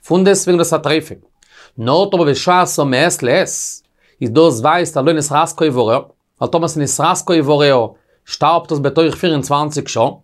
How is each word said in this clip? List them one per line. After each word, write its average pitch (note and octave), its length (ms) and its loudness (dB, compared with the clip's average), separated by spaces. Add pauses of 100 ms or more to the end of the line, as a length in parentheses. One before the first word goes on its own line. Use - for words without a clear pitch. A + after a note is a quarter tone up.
פון F3+ 160 2
דעס F#3+ 200 2
וועגן F3+ 140 2
דאס E3 160 0
א D#3 40 0
טרפה. D3 380 -4 (640)
נאר C3 260 0
אבער G3 180 0
ווי C#3+ 140 2
שעה F3+ 260 2
אזוי D#3 240 -2
מעסלעס, C#3 960 -2 (380)
איז A2+ 100 -4
דאס D3 280 4
ווייס, D#3 340 0
דא C#3+ 80 -2
לוין D#3+ 140 2
איז D3 160 -4
רסקו D#3 320 0
איבורע, B2 360 0 (380)
ווייל A#2+ 140 -4
תומאס D#3+ 260 -2
איז C#3 220 -4
רסקו E3+ 340 -2
איבורע, C#3+ 540 2 (380)
שטארב E3 440 0
דאס D3+ 100 -2
ביי C#3 120 -2
תוך D#3+ 240 0
פיירונצוואנציק D3 720 -2
שעה A#2 220 0 (140)